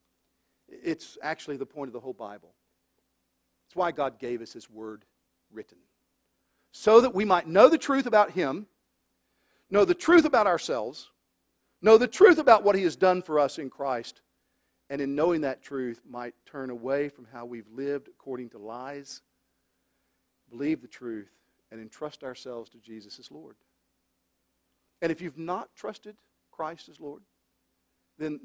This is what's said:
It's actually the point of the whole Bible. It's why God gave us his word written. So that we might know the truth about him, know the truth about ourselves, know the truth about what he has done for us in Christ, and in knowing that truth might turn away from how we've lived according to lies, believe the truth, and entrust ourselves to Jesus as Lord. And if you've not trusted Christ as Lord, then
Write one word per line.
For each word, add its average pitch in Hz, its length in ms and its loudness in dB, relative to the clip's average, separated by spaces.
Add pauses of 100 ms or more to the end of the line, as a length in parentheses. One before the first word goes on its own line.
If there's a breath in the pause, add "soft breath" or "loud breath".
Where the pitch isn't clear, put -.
(680)
It's - 540 -12
actually 151 360 -8
the 131 80 -8
point 139 240 -12
of 110 40 -20
the 120 60 -12
whole 123 140 -14
Bible. 101 400 -18 (1120)
It's - 80 -20
why 175 160 -2
God 135 280 -6
gave 120 220 -6
us 113 120 -18
his 113 160 -20
word 110 360 -16 (460)
written. 107 260 -20 (920)
So 226 300 6
that 254 120 -2
we 202 120 -2
might 180 220 2
know 196 220 8
the 320 80 4
truth 269 300 -2
about 208 240 2
him, 175 340 -4 (1040)
know 202 160 4
the 175 80 0
truth 320 320 6
about 240 220 2
ourselves, 143 640 -4 (680)
know 220 200 8
the 240 80 2
truth 349 320 8
about 226 240 6
what 202 120 4
he 196 80 0
has 160 120 0
done 180 260 2
for 151 180 -2
us 143 200 0
in 139 100 -10
Christ, 127 520 -8 (680)
and 139 120 -8
in 139 140 -4
knowing 165 260 0
that 135 200 -6
truth 127 460 -10
might 120 280 -14 (100)
turn 135 240 -14
away 131 400 -6
from 131 220 -20
how 120 140 -18
we've 117 240 -16
lived 139 380 -8
according 127 420 -14
to 117 80 -20
lies, 127 640 -16 (1300)
believe 139 320 -6
the 123 60 -20
truth, 110 420 -14 (420)
and 113 80 -18
entrust 143 440 -16
ourselves 123 480 -14
to 123 80 -20
Jesus 107 380 -20
as - 140 -20
Lord. 151 240 -20 (1500)
And 165 100 -4
if 160 100 -8
you've 156 160 -14
not 175 380 -10
trusted 208 400 -16 (360)
Christ 160 380 -14
as 147 100 -20
Lord, 156 240 -18 (920)
then 151 280 -10